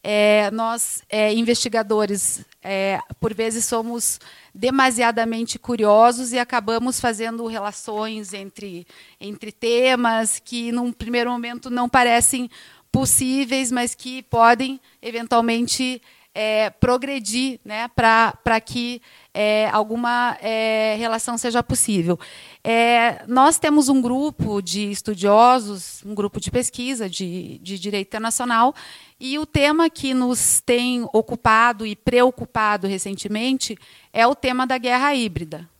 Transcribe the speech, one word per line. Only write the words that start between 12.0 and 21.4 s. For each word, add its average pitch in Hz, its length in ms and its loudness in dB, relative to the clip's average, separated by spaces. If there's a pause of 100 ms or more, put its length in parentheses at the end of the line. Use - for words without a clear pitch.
possíveis, 262 800 0
mas 240 220 -2
que 254 300 -14
podem, 240 540 4 (220)
eventualmente, 233 1000 -2 (320)
é, 214 340 0
progredir, 247 960 -2
né, 214 240 -8
pra, 226 540 4
pra 220 180 0
que, 240 400 -6 (320)
é, 214 380 2
alguma, 240 720 -2
é, 220 560 -2
relação 226 400 -4
seja 240 240 -2